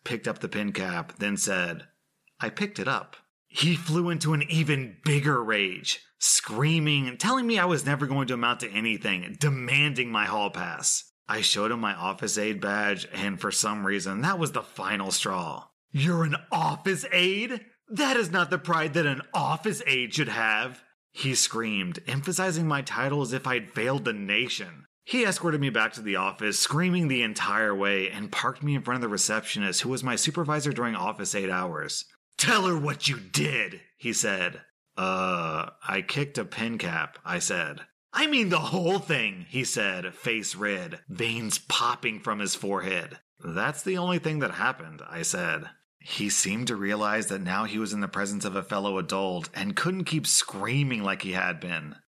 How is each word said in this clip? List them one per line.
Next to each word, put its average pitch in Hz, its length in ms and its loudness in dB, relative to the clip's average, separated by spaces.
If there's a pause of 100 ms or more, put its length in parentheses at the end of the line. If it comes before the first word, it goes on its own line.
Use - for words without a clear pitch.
picked 120 240 -4
up 110 100 -2
the - 120 -6
pin 104 220 -2
cap, 90 460 -4
then 101 180 -2
said, 90 520 -2 (520)
"I 117 100 -4
picked 202 280 -4
it 95 100 -2
up." 120 280 -2 (400)
He 165 200 4
flew 170 340 0
into 160 240 2
an 147 160 2
even 147 560 2
bigger 143 380 4
rage, 101 560 0 (180)
screaming, 143 1000 2
telling 247 280 2
me 233 140 4
I 180 60 4
was 151 200 2
never 143 220 2
going 135 220 2
to 131 40 0
amount 120 280 2
to 110 100 -6
anything, 104 680 -2
demanding 135 720 2
my 104 140 2
hall 101 240 0
pass. 87 540 -2 (260)
I 107 120 0
showed 104 280 2
him 120 100 0
my 104 140 0
office 92 420 -2
aide 104 240 0
badge, 101 540 0
and 95 260 -4
for 104 120 -2
some 104 340 0
reason, 98 360 0
that 180 180 0
was 156 140 0
the 113 100 -2
final 196 480 -4
straw. - 560 -2 (240)
"You're 165 320 4
an 151 140 2 (140)
office 175 600 0
aide? 202 520 2 (240)
That 262 300 2
is 190 140 2
not 175 180 4
the 180 80 2
pride 156 380 0
that 165 100 4
an 135 160 0 (140)
office 160 500 0
aide 127 300 0
should 143 140 0
have," 113 540 0 (280)
he 135 240 -2
screamed, 104 720 0
emphasizing 165 600 0
my 143 140 2
title 139 400 0
as 123 120 -2
if 131 120 -4
I'd 123 260 0
failed 123 340 0
the 117 80 0
nation. 101 720 -2 (160)
He 247 220 2
escorted 165 360 2
me 139 80 2
back 110 240 2
to 120 80 -12
the 101 140 0
office, 98 440 0
screaming 175 480 2
the 127 140 2
entire 107 540 2
way, 98 340 2
and 104 220 -8
parked 131 320 -2
me 147 100 2
in 135 80 0
front 123 140 -2
of 127 60 -2
the 117 80 -2
receptionist, 104 720 0
who 120 80 -2
was 127 140 -2
my 123 120 0
supervisor 147 580 0
during 117 220 0
office 101 400 -2
aide 95 160 0
hours. 85 540 -2 (320)
"Tell 214 280 4
her 175 120 4
what 143 300 -2
you 131 120 0
did," 101 600 -2 (140)
he 113 160 -4
said. 95 500 0 (360)
"Uh, 165 720 0 (180)
I 98 140 0
kicked 139 360 -2
a 117 60 0
pin 113 340 -4
cap," 82 460 -2
I 87 160 -4
said. 80 460 -2 (260)
"I 277 160 2
mean 247 220 2
the 170 100 4
whole 175 400 2
thing," 107 500 -2
he 131 140 -2
said, 92 520 -2
face 113 400 -2
red, 92 520 -4
veins 113 500 -2
popping 117 640 0
from 107 200 -2
his 98 160 -2
forehead. 92 640 -2 (200)
"That's 101 440 -2
the 190 140 0
only 175 220 0
thing 156 200 0
that 117 120 0
happened," 147 560 -4
I 170 140 -10
said. 82 480 -2 (300)
He - 300 -4
seemed 104 380 0
to 117 80 0
realize 104 520 0
that 98 140 -2
now 92 220 0
he 107 160 -2
was 104 140 -2
in 104 80 -2
the 98 60 -2
presence 98 380 -4
of 95 100 -4
a 95 80 -2
fellow 98 340 -2
adult 92 560 -2
and 98 220 -4
couldn't 185 300 0
keep 156 220 -2
screaming 117 760 0
like 98 180 0
he 95 100 -4
had 90 280 0
been. 80 360 -6 (200)